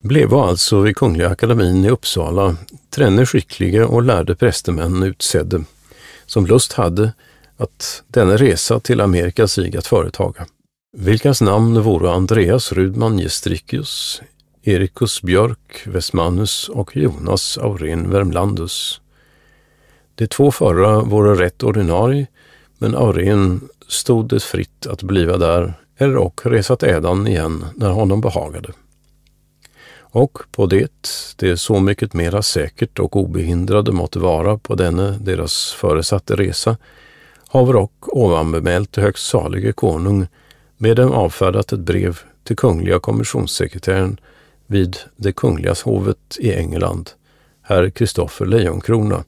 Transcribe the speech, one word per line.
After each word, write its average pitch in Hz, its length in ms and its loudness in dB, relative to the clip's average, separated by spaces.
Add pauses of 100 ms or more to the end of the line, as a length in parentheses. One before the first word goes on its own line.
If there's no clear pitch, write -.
Blevo 127 380 4
alltså 98 400 2
vid 104 160 2
Kungliga 85 320 0
Akademin 92 560 2
i 104 60 4
Uppsala 90 680 0 (340)
tränne 117 360 4
skickliga 98 600 0
och 117 160 2
lärde 90 320 2
prästemän 90 680 0
utsedde, 85 640 -2 (640)
som 101 200 0
lust 113 260 2
hade 104 400 0 (440)
att - 520 -10
denna 104 280 4
resa 117 440 2
till 117 200 0
Amerika 92 480 2
sig 90 280 -4
att 90 100 -6
företaga, 90 600 -2 (500)
vilkas 110 440 2
namn 113 400 4
vore 90 320 2
Andreas 95 600 2
Rudman 104 460 0
Gestricius, - 1040 -6 (440)
Erikus 98 560 -2
Björk 98 640 -2
Westmanus 90 840 -2
och 123 280 -6
Jonas 76 640 -2
Aurén 87 520 -4
Värmlandus. 92 920 -2 (1120)
De 113 120 -2
två 139 260 2
förra 104 480 4
vore 104 440 4
rätt - 180 -4
ordinarie, 110 640 0 (520)
men 113 160 -2
Aurén 98 760 2 (200)
stod 117 400 0
det 117 140 0
fritt - 440 -8
att - 160 -10
bliva 92 340 0
där 87 380 2 (220)
eller 135 200 2
och - 280 -2
resa 120 320 2
till - 120 0
Ädan 90 380 0
igen 80 380 -2 (100)
när 104 160 0
honom 101 300 2
behagade. 80 520 -6 (1200)
Och - 420 -2 (140)
på 101 140 0
det, - 680 -2
det 92 200 0
så 101 240 0
mycket 101 340 0
mera 87 280 -2
säkert - 560 -4
och 95 180 -2
obehindrade 90 760 0
måtte 87 260 -4
vara 90 400 0
på - 160 -6
denne 92 460 0
deras 90 520 -6
föresatte 85 640 -2
resa, 101 400 -2 (720)
haver 127 280 4
och - 420 -2
ovanbemält 85 800 0
högst 101 300 -2
salige 92 460 -2
konung 95 540 0 (500)
med 113 200 2
dem 127 160 4
avfärdat 98 600 0
ett 107 80 -4
brev 90 400 -2 (240)
till 113 120 -4
kungliga 90 420 0
kommissionssekreteraren 95 1200 -2 (460)
vid 92 300 0 (200)
det 98 160 -4
kungliga 87 420 -2 (100)
hovet 101 540 -4
i 104 140 -2
England, 87 580 -4 (520)
herr 92 280 2
Kristoffer 98 560 -4
Lejonkrona 95 800 0